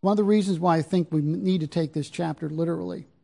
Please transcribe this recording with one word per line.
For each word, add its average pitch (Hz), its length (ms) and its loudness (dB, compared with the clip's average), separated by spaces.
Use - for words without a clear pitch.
One 196 120 2
of 214 40 2
the 208 80 2
reasons 196 340 2
why 170 180 4
I 160 60 2
think 175 280 0
we 156 100 0
need 170 400 0
to 156 60 -4
take 160 260 -2
this 147 180 -6
chapter 160 380 -6
literally. 165 580 -4